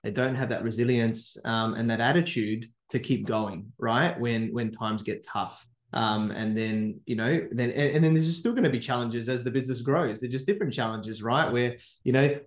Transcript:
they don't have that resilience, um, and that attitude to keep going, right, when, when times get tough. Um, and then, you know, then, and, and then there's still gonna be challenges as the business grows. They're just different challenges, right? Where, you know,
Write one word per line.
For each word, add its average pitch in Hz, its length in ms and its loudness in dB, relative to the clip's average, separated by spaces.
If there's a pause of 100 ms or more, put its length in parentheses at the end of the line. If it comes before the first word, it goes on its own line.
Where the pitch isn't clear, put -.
they 113 100 -4
don't 127 240 0
have 127 140 -2
that 110 140 -4
resilience, 113 840 2
um, 113 280 0
and 117 160 0
that 113 100 0
attitude 120 680 2 (200)
to 131 100 -2
keep 104 280 0
going, 104 500 -4
right, 123 420 2
when, 113 340 0
when 117 180 -2
times 110 320 -4
get - 220 -6
tough. - 420 -6 (240)
Um, 107 400 0
and 110 260 -2
then, 110 480 -2
you 120 100 -2
know, 120 360 0
then, 120 200 0
and, 143 260 2
and 160 60 6
then 160 100 6
there's 160 220 4
still 233 180 0
gonna 226 160 2
be 127 100 0
challenges 117 480 -2
as 123 160 0
the 123 80 -2
business 123 300 -2
grows. 135 400 0
They're 123 80 -4
just 131 180 -6
different 196 260 0
challenges, 110 480 -4
right? 120 300 2
Where, 120 240 2 (300)
you 127 80 2
know, 143 340 4